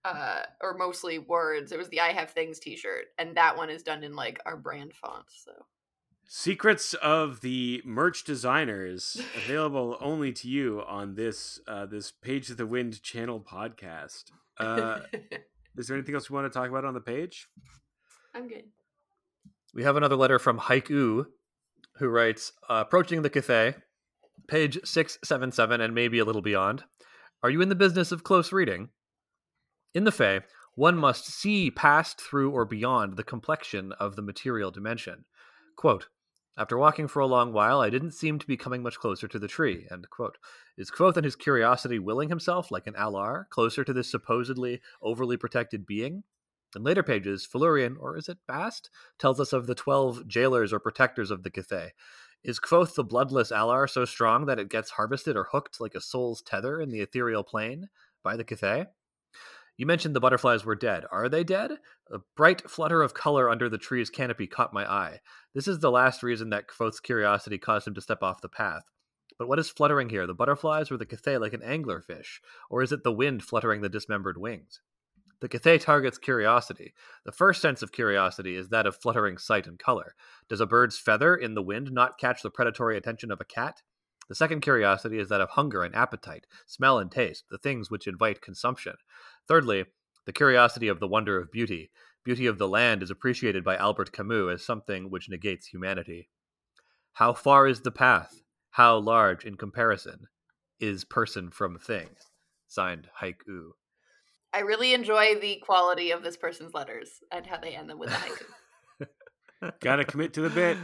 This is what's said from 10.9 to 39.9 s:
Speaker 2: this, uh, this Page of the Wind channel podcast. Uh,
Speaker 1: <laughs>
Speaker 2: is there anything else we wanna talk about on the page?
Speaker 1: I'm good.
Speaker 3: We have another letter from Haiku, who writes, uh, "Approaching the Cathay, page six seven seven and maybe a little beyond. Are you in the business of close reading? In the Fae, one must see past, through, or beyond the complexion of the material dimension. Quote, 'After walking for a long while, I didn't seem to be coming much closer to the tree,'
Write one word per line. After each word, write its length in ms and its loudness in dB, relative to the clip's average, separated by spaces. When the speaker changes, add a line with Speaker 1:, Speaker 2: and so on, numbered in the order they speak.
Speaker 2:
this, 520 -6
uh, 200 -10
this 260 -12
Page 380 -8
of 80 -14
the 80 -4
Wind 360 -4
channel 380 -8
podcast. 840 -14
Uh, 420 -4
Speaker 1:
<laughs> 380 -20
Speaker 2:
is 120 -10
there 80 -4
anything 180 -8
else 140 -8
we 60 -10
wanna 160 -4
talk 180 -4
about 160 -6
on 100 -6
the 60 -8
page? 480 -10
Speaker 1:
I'm 120 -12
good. 180 -16
Speaker 3:
We 120 -6
have 120 6
another 200 4
letter 220 6
from 200 4
Haiku, 680 2
who 120 -2
writes, 440 2
uh, 180 2
"Approaching 360 2
the 80 0
Cathay, 440 4
page 380 0
six 400 0
seven 260 -2
seven 300 2
and 140 0
maybe 240 2
a 60 4
little 180 0
beyond. 420 0
Are 80 4
you 100 2
in 80 4
the 60 2
business 380 2
of 120 -8
close 280 4
reading? 380 -2
In 100 0
the 80 4
Fae, 280 2
one 220 6
must 300 2
see 440 0
past, 500 4
through, 300 0
or 140 2
beyond 520 -2
the 80 -8
complexion 680 -6
of 240 -6
the 60 -10
material 480 -6
dimension. 540 -10
Quote, 320 2
'After 200 -4
walking 300 4
for 140 -2
a 60 4
long 260 4
while, 280 4
I 80 4
didn't 240 -2
seem 260 -4
to 80 -10
be 100 -2
coming 260 -8
much 160 -8
closer 300 -6
to 100 -8
the 100 -6
tree,' 420 -2